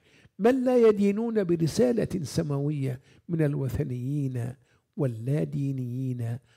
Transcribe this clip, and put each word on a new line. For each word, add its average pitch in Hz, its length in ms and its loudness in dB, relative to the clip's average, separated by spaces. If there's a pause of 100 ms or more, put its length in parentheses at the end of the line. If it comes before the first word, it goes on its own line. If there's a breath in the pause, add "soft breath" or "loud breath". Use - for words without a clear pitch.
(400 soft breath)
من 247 240 4
لا 247 260 6
يدينون 208 540 2
برسالة 180 800 2
سماوية 143 800 -2 (280 soft breath)
من 165 120 0
الوثنيين 131 1120 -2 (440)
واللادينيين 127 1400 -4 (200)